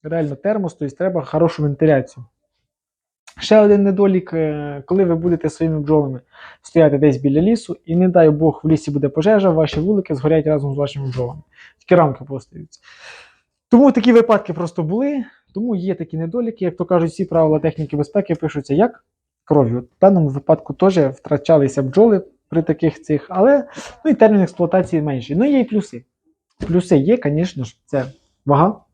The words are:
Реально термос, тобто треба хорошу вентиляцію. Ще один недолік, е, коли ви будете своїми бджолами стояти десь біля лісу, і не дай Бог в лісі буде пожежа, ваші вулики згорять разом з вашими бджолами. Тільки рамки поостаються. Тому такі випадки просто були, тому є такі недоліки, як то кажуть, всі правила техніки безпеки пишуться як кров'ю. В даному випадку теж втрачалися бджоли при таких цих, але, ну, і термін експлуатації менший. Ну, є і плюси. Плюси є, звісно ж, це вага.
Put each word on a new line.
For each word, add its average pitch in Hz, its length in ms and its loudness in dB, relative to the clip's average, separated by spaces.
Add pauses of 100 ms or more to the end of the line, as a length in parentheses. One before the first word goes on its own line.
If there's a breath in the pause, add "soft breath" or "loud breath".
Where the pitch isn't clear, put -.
Реально 151 340 -4
термос, 202 380 -4
тобто 139 220 -8
треба 170 280 -4
хорошу 160 380 0
вентиляцію. 143 640 0 (1160)
Ще 214 200 4
один 208 220 4
недолік, 196 520 0
е, 147 520 -6
коли 190 180 0
ви 170 100 0
будете 165 360 -2
своїми 160 300 -4
бджолами 143 400 -2 (420 loud breath)
стояти 151 360 2
десь 139 180 4
біля 139 240 0
лісу, 214 440 -2
і 165 120 -4
не 185 120 2
дай 170 220 4
Бог 151 340 0
в 151 40 -2
лісі 151 220 0
буде 143 180 -2
пожежа, 190 420 2
ваші 156 300 -2
вулики 185 340 -2
згорять 151 320 0
разом 143 280 -2
з - 20 -8
вашими 139 320 -6
бджолами. 123 320 -8 (380 soft breath)
Тільки - 160 -2
рамки 151 300 0
поостаються. 151 560 -16 (880 loud breath)
Тому 262 240 4
такі 247 200 2
випадки 226 400 2
просто 170 300 -8
були, 240 420 -4 (300 soft breath)
тому 220 220 -6
є 185 180 -4
такі 170 220 -10
недоліки, 220 480 -6
як 180 120 -4
то 180 80 -6
кажуть, 170 260 0
всі 190 140 -8
правила 156 340 0
техніки 151 380 -4
безпеки 160 380 -4
пишуться 147 400 -6
як 190 300 -2 (400)
кров'ю. 123 360 2
В - 200 -20
даному 185 280 4
випадку - 460 -2
теж 185 240 2
втрачалися 143 840 0
бджоли 190 400 2 (260)
при 160 140 -2
таких 160 400 -4
цих, 151 260 -4
але, 262 400 2 (360 loud breath)
ну, 311 60 0
і 262 40 2
термін 214 260 4
експлуатації 175 640 -2
менший. 139 340 -6
Ну, 208 80 0
є 277 160 2
і 240 40 0
плюси. 196 400 -6 (640)
Плюси 175 300 0
є, 165 280 2
звісно 147 400 -4
ж, - 220 -16
це 135 180 -6 (420)
вага. 139 340 2 (140)